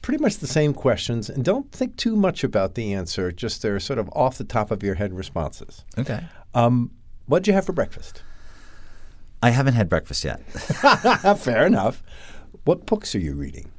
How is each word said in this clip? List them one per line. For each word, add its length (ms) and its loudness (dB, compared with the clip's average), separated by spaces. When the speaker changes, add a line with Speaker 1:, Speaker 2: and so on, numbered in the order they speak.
Speaker 1:
pretty 180 0
much 180 2
the 100 -8
same 260 4
questions, 560 0
and 140 -4
don't 280 0
think 240 -2
too 200 0
much 280 2
about 300 2
the 180 -2
answer, 400 -2
just 300 -6
they're 180 0
sort 200 -2
of 120 -4
off 260 2
the 60 -6
top 280 -2
of 100 -4
your 140 0
head 180 -2
responses. 720 -8
Speaker 2:
Okay. 240 -4
Speaker 1:
Um, 380 4
what'd 200 2
you 80 6
have 100 4
for 80 -2
breakfast? 500 -4
Speaker 2:
I 80 6
haven't 240 4
had 140 4
breakfast 360 0
yet. 160 -4
<laughs> 0 -
Speaker 1:
<laughs> 880 4
Fair 280 2
enough. 360 2
What 200 2
books 300 -2
are 40 2
you 160 -2
reading? 440 -10